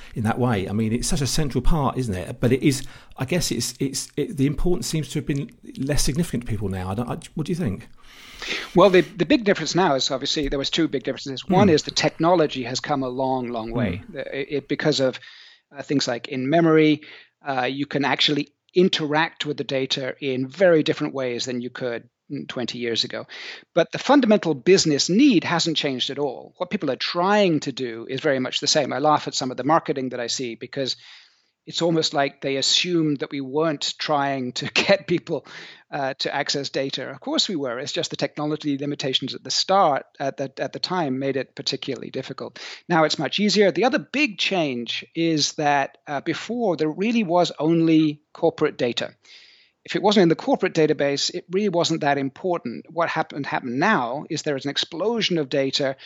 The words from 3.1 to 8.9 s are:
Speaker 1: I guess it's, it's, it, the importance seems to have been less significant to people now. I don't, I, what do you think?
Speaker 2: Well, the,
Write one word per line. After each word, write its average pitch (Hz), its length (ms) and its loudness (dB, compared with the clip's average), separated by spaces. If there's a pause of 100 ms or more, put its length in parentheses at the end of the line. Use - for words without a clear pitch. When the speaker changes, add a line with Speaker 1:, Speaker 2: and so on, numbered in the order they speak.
Speaker 1:
I 131 80 -2
guess 175 260 -2
it's, - 300 -4
it's, 139 360 -4
it, 147 200 -4
the 139 100 2
importance 165 400 2
seems 156 240 -2
to 151 80 -4
have 135 80 -4
been 143 240 -4 (280)
less 139 240 0
significant 147 420 -2
to - 60 -8
people 101 180 -4
now. 95 220 -4
I 98 40 -2
don't, 120 140 -4
I, - 100 -6 (160)
what 147 120 -4
do 185 60 -4
you 160 40 0
think? 135 320 -4 (840)
Speaker 2:
Well, 180 140 10
the, 180 120 8